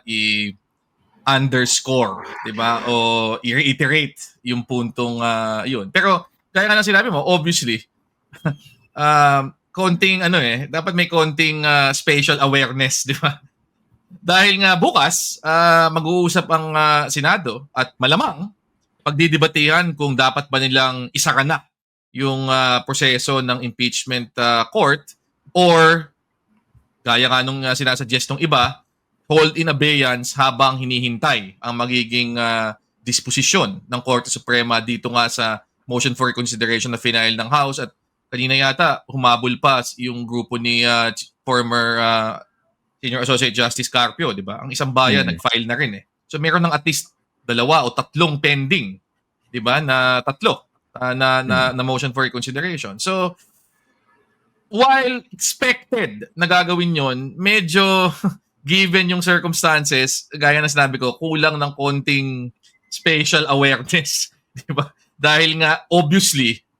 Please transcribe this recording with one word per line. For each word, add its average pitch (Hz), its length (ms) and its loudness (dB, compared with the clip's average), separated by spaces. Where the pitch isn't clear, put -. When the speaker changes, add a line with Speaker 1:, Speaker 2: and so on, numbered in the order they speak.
Speaker 1:
i-underscore, 113 2250 -2
di 110 80 -10
ba, 117 320 -2
o 120 80 -2
i-reiterate 139 1040 -2
yung 123 160 -2
puntong, 120 560 -4
ah, 113 480 -2
yun. 110 240 -6
Pero, 190 400 0
gaya 196 160 0
nga 214 80 4
ng 208 80 2
sinabi 208 240 2
mo, 147 160 -2
obviously, 160 560 0
<laughs> 147 80 -2
ah, 147 560 4
konting, 185 480 2
ano 175 160 0
eh, 127 320 -2
dapat 160 240 -4
may 175 160 0
konting, 156 560 0
ah, 143 240 4
spatial 143 480 0
awareness, 135 640 0
<laughs> 127 60 -10
di 135 80 -2
ba? 147 240 -4
Dahil 190 480 2
nga 190 160 4
bukas, 175 640 0
ah, 165 480 4
mag-uusap 170 640 0
ang, 160 240 0
ah, 151 320 2
Senado 151 640 -2
at - 240 -4
malamang 180 560 0
pagdidebatehan 156 960 2
kung 143 160 -2
dapat 131 400 2
ba 131 80 2
nilang 131 560 0
isara 135 240 0
na 143 240 -2
yung, 135 320 -2
ah, 127 400 2
proseso 131 560 0
ng 127 240 -4
impeachment, 120 720 -4
ah, 120 320 2
court - 480 0
or 165 640 4
gaya 120 240 2
nga 127 160 2
nung, 131 240 -4
ah, 127 80 0
sinasuggest 127 560 -2
nung 139 80 -4
iba, 131 400 0
hold 156 320 4
in 165 80 0
abeyance 139 720 0
habang 131 400 2
hinihintay 123 800 -4
ang 120 160 -8
magiging, 120 640 -2
ah, 113 400 -2
disposisyon 123 800 -2
ng 123 160 -8
Korte 123 320 -2
Suprema 120 480 0
dito 113 320 -6
nga 120 160 0
sa 113 320 -4
motion 123 320 -2
for 123 160 -2
reconsideration 117 560 -4
na 120 80 -6
final 113 400 0
ng 113 160 -6
House. 139 320 0
At 113 80 -12
kanina 131 240 -2
yata, 135 560 0
humabol 123 480 0
pa 131 240 2
s-, - 160 -12
yung 120 240 -6
grupo 120 320 -6
ni, 117 320 0
ah, 117 240 2
Ch-, - 320 -14
former, 117 560 0
ah, 113 400 0
Senior 127 240 -4
Associate 127 240 0
Justice 120 400 -4
Carpio, 120 400 -2
di 98 80 -8
ba? 101 240 -12
Ang 135 80 -12
Isang 131 240 -4
Bayan, 131 320 2
Speaker 2:
Hmm. - 80 -4
Speaker 1:
nag-file 117 320 -4
na 120 80 -4
rin 113 240 -6
eh. - 80 -20
So, 156 80 -8
meron 165 240 0
ng 165 80 0
at 151 160 -2
least - 240 -4
dalawa 123 400 2
o 120 80 -2
tatlong 151 480 -2
pending, 139 560 -2
di 123 80 -8
ba? 127 240 0
Na 127 400 0
tatlo, - 480 -4
ah, 127 160 -6
na, 131 320 0
na, 131 240 0
Speaker 2:
Hmm. 127 80 -4
Speaker 1:
na 127 80 -4
motion 127 320 -4
for 131 80 -2
reconsideration. 127 720 -8
So, 180 400 -4
while 254 560 2
expected 214 1040 -4
na 165 160 -2
gagawin 175 480 2
yon, 135 400 -4
medyo 190 720 2
<laughs> - 340 -20
given 185 400 2
yung 180 160 -2
circumstances, 156 1120 0
gaya 147 240 2
na 151 80 0
sinabi 143 320 0
ko, 123 160 -2
kulang 156 480 -2
ng 143 160 -6
konting 139 720 -2
spatial 156 560 0
awareness, 139 920 0
<laughs> - 180 -20
di - 160 -10
ba? 143 160 -4
Dahil 156 480 2
nga, 156 320 0
obviously, 151 720 2